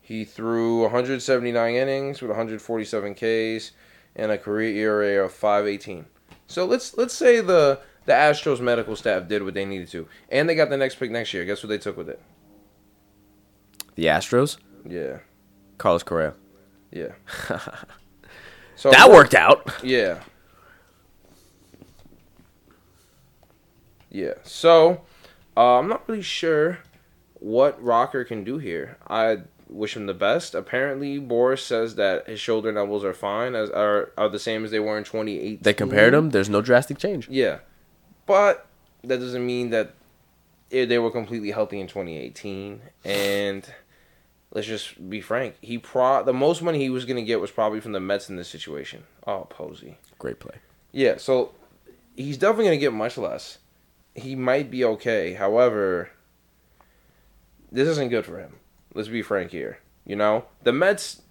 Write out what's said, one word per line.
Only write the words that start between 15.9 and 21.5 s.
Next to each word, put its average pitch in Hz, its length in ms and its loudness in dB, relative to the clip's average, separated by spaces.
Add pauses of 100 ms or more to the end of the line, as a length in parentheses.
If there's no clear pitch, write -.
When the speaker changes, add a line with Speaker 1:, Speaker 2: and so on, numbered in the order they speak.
Speaker 2:
Correa. 80 320 -2 (560)
Speaker 1:
Yeah. - 220 -12 (360)
Speaker 2:
<laughs> 87 100 -6 (1160)
Speaker 1:
So - 140 4
Speaker 2:
That 175 180 12
Speaker 1:
what 214 60 12
Speaker 2:
worked 147 220 12
out. 95 360 6 (120)
Speaker 1:
Yeah. 107 340 0 (4000)